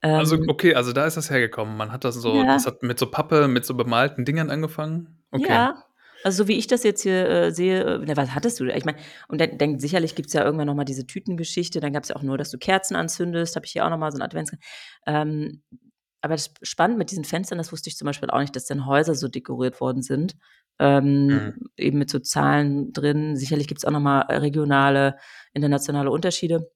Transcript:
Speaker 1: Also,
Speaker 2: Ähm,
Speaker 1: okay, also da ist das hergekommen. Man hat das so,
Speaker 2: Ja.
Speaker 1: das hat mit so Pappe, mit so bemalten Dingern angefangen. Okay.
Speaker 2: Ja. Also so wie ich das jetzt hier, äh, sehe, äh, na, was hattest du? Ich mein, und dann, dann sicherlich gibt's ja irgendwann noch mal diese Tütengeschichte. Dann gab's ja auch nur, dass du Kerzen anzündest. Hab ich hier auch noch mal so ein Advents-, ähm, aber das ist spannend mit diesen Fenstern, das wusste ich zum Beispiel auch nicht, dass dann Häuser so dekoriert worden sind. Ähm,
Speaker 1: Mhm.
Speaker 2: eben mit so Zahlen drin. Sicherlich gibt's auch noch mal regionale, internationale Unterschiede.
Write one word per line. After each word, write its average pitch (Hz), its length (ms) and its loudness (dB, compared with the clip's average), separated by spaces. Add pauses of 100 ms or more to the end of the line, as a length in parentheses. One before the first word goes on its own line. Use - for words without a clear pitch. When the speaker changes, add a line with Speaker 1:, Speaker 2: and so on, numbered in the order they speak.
Speaker 1:
Also, 156 360 4
Speaker 2:
Ähm, 160 120 0
Speaker 1:
okay, 160 240 4
also 123 200 0
da 139 120 2
ist 160 120 -2
das 156 120 -6
hergekommen. 110 480 -2
Man 107 140 -4
hat 113 140 -6
das 120 100 -2
so, 117 220 0
Speaker 2:
Ja. 131 80 4
Speaker 1:
das 135 200 4
hat - 160 -6
mit 120 160 -2
so - 140 2
Pappe, 151 360 4
mit 123 180 2
so 131 100 -6
bemalten 123 500 0
Dingern 151 240 0
angefangen. 156 800 -6
Okay. 285 200 0
Speaker 2:
Ja. 240 340 2 (400)
Also 196 200 2
so 196 60 0
wie 214 80 4
ich 226 100 -4
das 247 160 2
jetzt 202 200 2
hier, 185 260 2
äh, 170 240 2
sehe, 185 280 2
äh, 180 240 -2
na, 147 120 -2
was 131 180 -2
hattest 180 240 -2
du? 131 60 -2
Ich 127 180 -2
mein, 147 120 -4 (340)
und 156 100 -6
dann, 165 180 0
dann 147 220 2
sicherlich 160 360 -2
gibt's - 180 -8
ja 156 100 4
irgendwann 151 240 0
noch 143 80 -2
mal 143 80 -2
diese 135 240 -6
Tütengeschichte. 170 720 -6
Dann 147 140 -4
gab's 147 160 -6
ja - 80 -6
auch 143 60 -8
nur, 135 140 -2
dass 143 140 -6
du - 60 -12
Kerzen 190 400 0
anzündest. 170 580 -2
Hab 160 100 -6
ich - 60 -14
hier 160 140 0
auch 165 40 2
noch 165 80 -2
mal 156 140 -4
so 143 60 -8
ein 135 40 -6
Advents-, 160 300 -8 (540)
ähm, 151 560 -2 (600)
aber 151 120 -2
das 151 140 -4
ist - 200 -16
spannend 202 300 2
mit 180 140 -2
diesen 185 120 -4
Fenstern, 170 340 -4
das 165 140 -8
wusste 160 180 -12
ich 160 60 -12
zum - 100 -8
Beispiel 143 240 -4
auch - 120 2
nicht, 139 120 -4
dass 127 120 -8
dann 139 200 -4
Häuser 147 300 4
so 135 140 -4
dekoriert 127 500 -4
worden 131 220 -2
sind. 135 340 -2 (420)
Ähm, 139 500 6
Speaker 1:
Mhm. 120 260 2 (240)
Speaker 2:
eben 139 220 0
mit 143 100 -2
so 139 100 -2
Zahlen 143 720 2
drin. 147 460 2
Sicherlich 147 320 -2
gibt's - 160 -6
auch - 60 2
noch 147 100 0
mal 139 220 4
regionale, 139 960 2 (360)
internationale 143 580 0
Unterschiede. 165 640 0